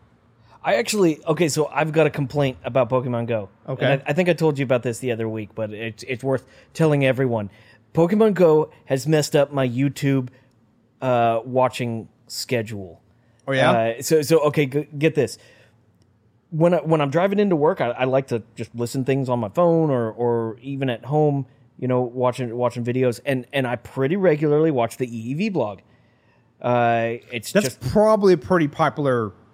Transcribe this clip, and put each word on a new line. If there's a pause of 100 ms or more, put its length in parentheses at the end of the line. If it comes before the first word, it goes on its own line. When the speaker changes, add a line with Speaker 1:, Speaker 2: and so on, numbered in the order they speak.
(640)
Speaker 1:
I
actually,
okay,
so
I've
got
a
complaint
about
Pokemon
Go. (200)
Speaker 2:
Okay.
Speaker 1:
And
I,
I
think
I
told
you
about
this
the
other
week,
but
it's,
it's
worth (300)
telling
everyone. (440)
Pokemon
Go (160)
has
messed
up
my
YouTube, (720)
uh,
watching (200)
schedule. (480)
Speaker 2:
Oh,
yeah?
Speaker 1:
Uh,
so,
so,
okay,
g-, (100)
get
this. (1160)
When
I,
when
I'm
driving
into
work,
I,
I
like
to (120)
just
listen
things
on
my
phone
or,
or
even
at
home, (320)
you
know,
watching,
watching
videos.
And,
and
I
pretty
regularly
watch
the
E
E
V
blog. (800)
Uh, (180)
it's
Speaker 2:
That's
Speaker 1:
just
Speaker 2:
probably
a
pretty
popular (220)